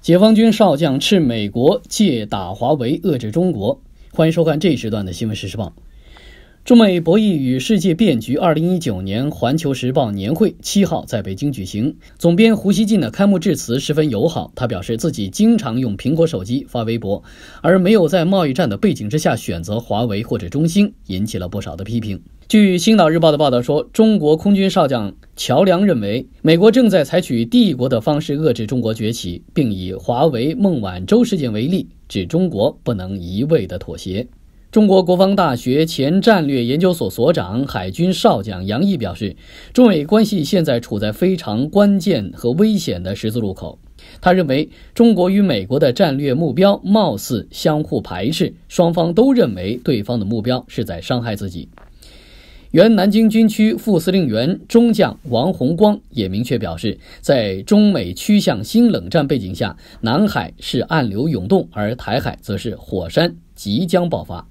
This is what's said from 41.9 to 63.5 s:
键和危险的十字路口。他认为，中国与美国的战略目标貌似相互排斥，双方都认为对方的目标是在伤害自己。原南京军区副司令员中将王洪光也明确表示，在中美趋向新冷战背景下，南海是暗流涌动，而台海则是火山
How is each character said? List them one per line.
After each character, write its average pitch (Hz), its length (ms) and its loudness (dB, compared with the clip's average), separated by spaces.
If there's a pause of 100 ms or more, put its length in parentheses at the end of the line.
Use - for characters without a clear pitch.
键 156 340 -2
和 120 200 -2
危 208 260 2
险 95 240 -6
的 92 140 -6
十 110 160 -6
字 120 80 -4
路 101 120 -4
口。 90 240 -12 (440)
他 180 120 4
认 180 140 2
为， 139 220 0 (260)
中 233 220 6
国 180 120 2
与 196 140 2
美 113 240 0
国 127 140 0
的 139 120 4
战 147 240 2
略 139 160 -2
目 147 200 0
标 196 320 2
貌 185 320 2
似 104 340 -6
相 151 320 -2
互 135 180 -4
排 95 300 -6
斥， 156 240 -4 (140)
双 170 260 2
方 170 180 0
都 247 200 4
认 185 240 2
为 98 260 -6
对 123 180 0
方 120 200 -4
的 98 40 -4
目 110 160 -4
标 123 280 -4
是 117 160 -6
在 85 160 -10
伤 123 200 -4
害 113 140 -6
自 98 160 -10
己。 85 180 -14 (1040)
原 214 220 6
南 196 160 2
京 220 200 4
军 226 180 4
区 220 260 2
副 196 240 0
司 - 120 -2
令 180 160 2
员 123 420 -2
中 233 240 4
将 143 260 0 (120)
王 120 200 0
洪 156 240 -2
光 208 240 4 (120)
也 98 180 -4
明 101 160 -4
确 123 140 -2
表 87 180 -6
示， 98 220 -6 (240)
在 101 400 0
中 208 280 4
美 101 220 -4
趋 208 260 0
向 123 240 0
新 233 280 2
冷 95 180 -4
战 143 180 0
背 135 120 0
景 95 160 -8
下， 101 200 -6 (280)
南 147 260 0
海 90 300 -6
是 - 220 -6
暗 139 280 -2
流 104 180 -4
涌 110 220 -4
动， 131 220 2
而 104 240 -4
台 123 260 -4
海 104 220 -8
则 98 160 -8
是 107 180 -8
火 87 320 -8
山 170 260 -2 (200)